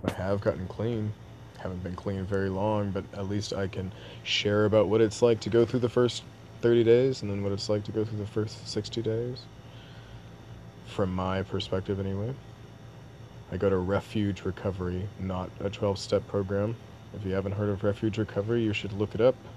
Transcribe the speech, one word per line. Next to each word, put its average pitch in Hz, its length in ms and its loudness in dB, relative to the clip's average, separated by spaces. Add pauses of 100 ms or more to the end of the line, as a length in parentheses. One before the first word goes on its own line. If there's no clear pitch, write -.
I 95 80 0
have 98 280 -2
gotten 92 260 0
clean. 107 460 -2 (460)
Haven't 92 240 -8
been 92 120 -6
clean 98 280 -4
very 98 260 0
long, 104 420 0
but 95 120 -2 (100)
at 98 160 -6
least 101 240 -2
I 98 140 -2
can 92 240 -6 (320)
share 104 420 4
about 104 220 6
what 110 140 6
it's 107 200 4
like 117 200 6
to - 80 -4
go 117 160 8
through 117 160 0
the 120 80 2
first 123 340 2 (380)
thirty 117 220 6
days 127 380 6
and 104 80 -4
then 101 140 -2
what 98 80 0
it's 98 180 -4
like 104 140 2
to 107 80 -8
go 107 120 0
through 107 140 -4
the 101 80 -4
first - 420 -4
sixty - 360 -4
days. 117 380 -2 (1500)
From 92 260 0
my 92 300 0
perspective, 98 560 -4
anyway. 98 340 -4 (1160)
I 92 60 -6
go 98 120 4
to 95 80 4
Refuge 98 680 0
Recovery, 92 640 -4 (120)
not 92 300 -4 (100)
a 98 100 -2
twelve-step 101 580 0
program. 101 480 0 (400)
If 98 100 -10
you 95 80 -2
haven't 98 200 -2
heard 104 160 0
of 98 140 -2
Refuge 104 340 2
Recovery, 110 440 0
you 107 120 2
should 101 200 -4
look 101 220 -2
it 104 60 2
up. 127 140 8 (220)